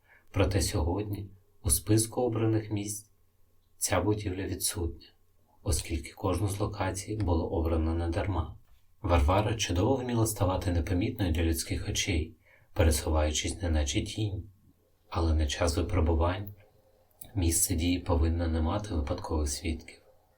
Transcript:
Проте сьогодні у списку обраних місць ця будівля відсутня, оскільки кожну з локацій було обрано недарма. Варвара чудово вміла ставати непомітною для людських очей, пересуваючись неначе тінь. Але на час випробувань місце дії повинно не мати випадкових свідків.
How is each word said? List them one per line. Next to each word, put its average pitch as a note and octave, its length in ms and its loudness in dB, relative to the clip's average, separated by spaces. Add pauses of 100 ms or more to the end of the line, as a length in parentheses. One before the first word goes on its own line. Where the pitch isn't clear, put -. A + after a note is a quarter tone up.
(300)
Проте G2 320 2
сьогодні G2 640 -2 (340)
у - 80 0
списку - 520 2
обраних A2 480 0
місць G2+ 400 -6 (680)
ця F#2 220 0
будівля G2 460 -2
відсутня, - 600 -4 (560)
оскільки - 500 -2
кожну F#2+ 360 -2
з - 120 -6
локацій F#2+ 560 -4
було F#2 340 0
обрано E2 440 0
недарма. F#2 600 -2 (460)
Варвара F#2 520 4
чудово G#2+ 420 2
вміла A#2+ 300 0
ставати F#2 460 0
непомітною F2 600 0
для D#2+ 100 2
людських - 460 -2
очей, - 460 -2 (380)
пересуваючись D2+ 920 2
неначе D#2+ 400 2
тінь. G#2 420 -4 (640)
Але D#2+ 240 2
на D2+ 120 2
час E2+ 300 0
випробувань E2+ 760 0 (800)
місце E2 400 2
дії F2 240 2
повинно E2 500 2
не D#2+ 120 0
мати D#2+ 340 -2
випадкових D#2 540 -2
свідків. - 520 -6 (380)